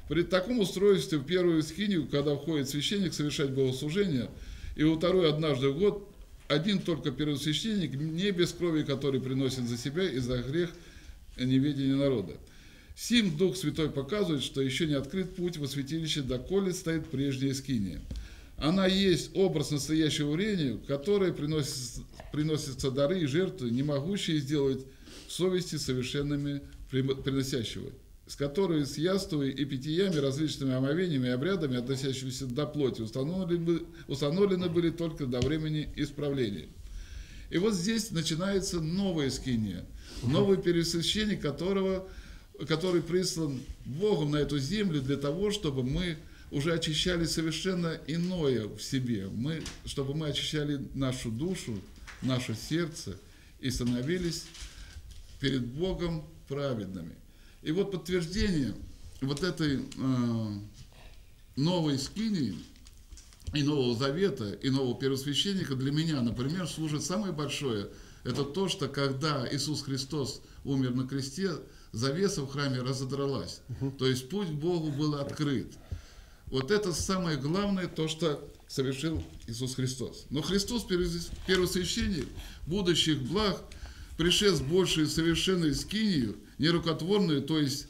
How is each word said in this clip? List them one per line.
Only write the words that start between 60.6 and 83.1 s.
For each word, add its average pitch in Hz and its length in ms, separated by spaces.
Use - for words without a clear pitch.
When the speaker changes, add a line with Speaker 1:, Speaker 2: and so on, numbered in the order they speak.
Speaker 1:
новой 156 420
скинии 165 580
и 147 100
Нового 135 320
Завета, 139 580
и - 160
нового 131 300
первосвященника 135 760
для 131 160
меня, 151 300
например, 131 460
служит 151 360
самое 190 300
большое. 131 540
Это 127 200
то, 170 240
что 143 200
когда 135 640
Иисус 143 300
Христос 135 600
умер 127 320
на 131 120
кресте, 139 440
завеса 147 500
в 131 80
храме 139 320
разодралась. 131 840
Speaker 2:
Мгм. 135 300
Speaker 1:
То 131 100
есть 131 220
путь 196 200
к - 20
Богу 156 400
был 147 240
открыт. 139 580
Вот 131 240
это 208 220
самое 175 440
главное, 185 500
то, 160 200
что 151 400
совершил 135 560
Иисус 120 280
Христос. 127 540
Но 139 120
Христос, 196 440
первос-, 175 440
первосвященник 180 840
будущих 156 560